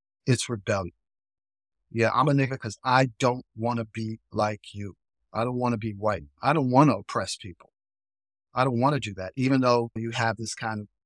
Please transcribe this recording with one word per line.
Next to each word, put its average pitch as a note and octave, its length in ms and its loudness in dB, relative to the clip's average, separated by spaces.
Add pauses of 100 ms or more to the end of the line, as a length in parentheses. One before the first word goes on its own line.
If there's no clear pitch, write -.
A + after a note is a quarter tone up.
(260)
it's B2+ 240 2
rebellion. G2+ 460 -4 (960)
Yeah, A2+ 220 2
I'm C3 140 2
a D3+ 60 4
nigger C3 260 0
'cause - 240 -10
I B2+ 360 4
don't B2+ 260 0 (100)
wanna A#2 300 -4
be A2 340 -8 (120)
like G#2+ 420 -4
you. G2+ 240 -12 (340)
I A2 140 -2
don't B2 140 -4
wanna A#2+ 180 0
be G#2 160 -6
white. G2 320 -2 (160)
I C3 100 2
don't C#3 200 2
wanna C3 260 6
oppress - 400 -6
people. - 340 -16 (800)
I B2 120 2
don't A#2+ 140 0
wanna C3+ 200 2
do G#2+ 140 -8
that," F#2 240 -10
even C3 240 2
though A#2+ 340 2
you A2+ 160 -6
have A2+ 260 0
this A2 180 -8
kind A2 260 -6
of G#2 60 -12 (180)